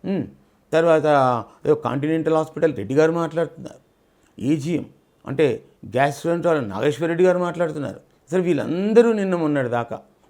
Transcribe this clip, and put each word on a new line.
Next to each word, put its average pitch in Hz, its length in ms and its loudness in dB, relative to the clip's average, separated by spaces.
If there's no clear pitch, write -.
ఉమ్, 170 200 -2
తర్వాత 160 320 4
ఏదో 151 100 4
కాంటినెంటల్ 151 580 -2
హాస్పిటల్ 156 420 0
రెడ్డి 101 200 -6
గారు 156 160 4
మాట్లాడుతున్నారు, 165 680 -6
ఏజీఎం 147 440 -2
అంటే 139 380 0
gastroenterologist 147 840 0
నాగేశ్వర 139 400 -2
రెడ్డి 165 160 0
గారు 180 160 4
మాట్లాడుతున్నారు. 170 580 -4
అసలు - 440 -6
వీళ్ళందరూ 185 720 2
నిన్న 196 220 0
మొన్నటి 147 340 0
దాకా 117 320 -4